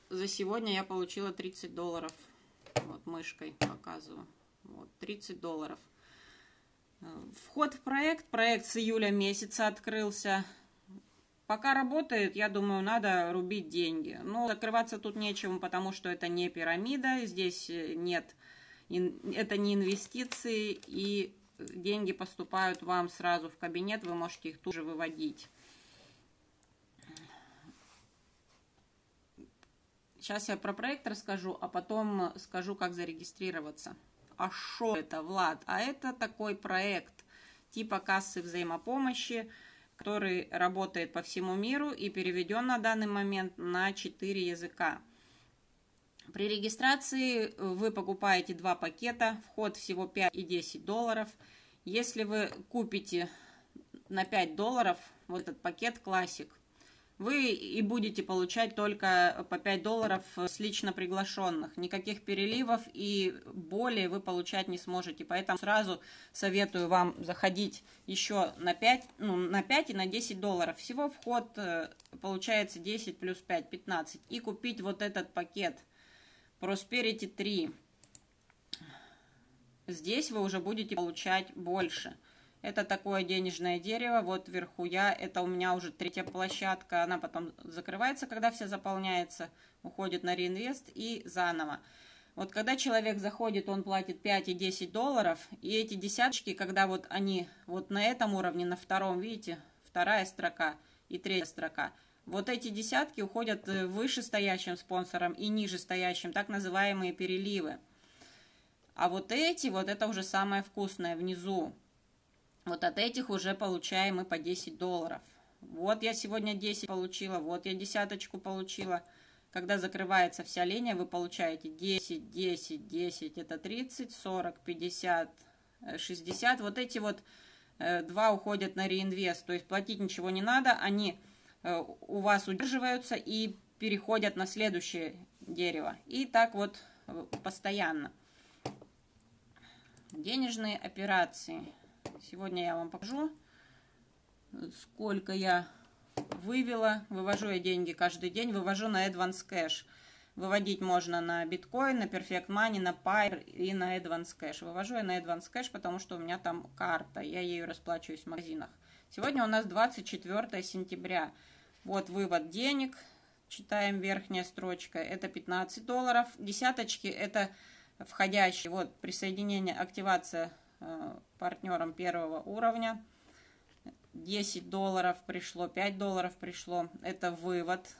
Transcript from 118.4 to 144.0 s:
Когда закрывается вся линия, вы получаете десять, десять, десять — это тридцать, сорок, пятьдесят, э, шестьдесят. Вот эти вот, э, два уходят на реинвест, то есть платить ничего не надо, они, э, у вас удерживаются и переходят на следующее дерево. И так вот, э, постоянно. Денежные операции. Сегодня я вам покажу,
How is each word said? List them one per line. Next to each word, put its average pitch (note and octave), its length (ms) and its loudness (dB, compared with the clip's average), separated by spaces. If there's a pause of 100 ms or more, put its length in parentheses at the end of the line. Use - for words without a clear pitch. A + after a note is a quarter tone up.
Когда F#3 300 0
закрывается F#3 640 2
вся - 200 -2
линия, G#3+ 320 0
вы F3+ 120 -2
получаете E3+ 640 -2
десять, F3 600 -2
десять, E3 580 -2
десять — E3+ 520 -4
это D#3+ 180 -8
тридцать, B3 560 -8
сорок, F#3 460 -4
пятьдесят, E3+ 720 0 (500)
э, - 160 -8
шестьдесят. F#3+ 640 0
Вот G3+ 160 -2
эти A#3+ 220 -2
вот, G#3 240 -2 (560)
э, E3+ 240 2
два G3 280 4
уходят G3 440 0
на F#3+ 120 0
реинвест, F#3+ 600 0
то F3+ 60 -2
есть F3 120 -2
платить G3 340 -2
ничего F#3 300 -2
не F#3 140 0
надо, B3+ 300 6
они, G3+ 460 2 (440)
э, E3+ 200 0 (240)
у G3+ 140 -2
вас G3+ 260 6
удерживаются B3 680 0
и A3 400 -2 (220)
переходят G#3+ 580 2
на F#3 120 0
следующее F#3 680 -2 (260)
дерево. D#3+ 540 -2 (120)
И B3+ 180 -2
так A3+ 300 6
вот, G3+ 240 -2 (260)
э, - 200 -10 (180)
постоянно. F#3 680 -2 (2000)
Денежные A3 640 -2
операции. F#3 960 0 (600)
Сегодня F3+ 340 -4
я E3+ 100 0
вам E3 140 -4
покажу, C4 420 -2 (1500)